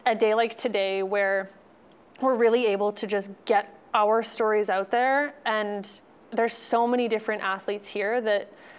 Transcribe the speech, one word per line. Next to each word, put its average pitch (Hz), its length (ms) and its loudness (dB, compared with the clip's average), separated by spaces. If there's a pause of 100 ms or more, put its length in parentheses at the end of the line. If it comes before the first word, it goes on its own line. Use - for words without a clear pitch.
a 226 80 4
day 214 200 2
like 226 220 0
today 196 460 -2
where 196 480 0 (720)
we're 262 140 2
really 233 300 4
able 208 260 0
to 208 140 -8
just 202 240 -2 (140)
get - 340 0 (140)
our 220 300 4
stories 214 480 0
out 190 200 -2
there, 269 440 0 (100)
and 208 440 -4 (440)
there's 226 220 0
so 233 320 0
many 247 200 0
different 214 360 -4
athletes 196 440 -4
here 208 340 -2
that 214 300 -2 (280)